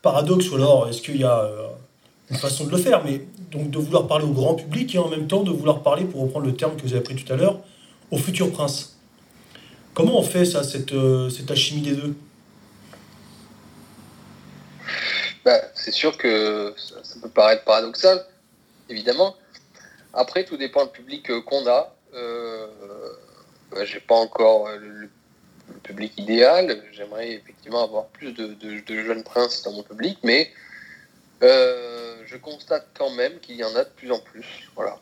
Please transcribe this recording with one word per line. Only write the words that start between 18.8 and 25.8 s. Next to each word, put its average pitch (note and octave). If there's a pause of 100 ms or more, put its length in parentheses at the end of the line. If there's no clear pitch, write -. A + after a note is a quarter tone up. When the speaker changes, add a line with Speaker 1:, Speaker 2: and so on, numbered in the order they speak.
Speaker 2:
évidemment. B2 (800)
Après, F3+
tout E3+
dépend C#3
du -
public, C3
euh, A#2+
qu'on C#3
a. B2 (200)
Euh, A#2 (1040)
bah, G2
j'ai G2+
pas -
encore, A2
euh, G#2+
le, G#2
le G#2 (600)
le -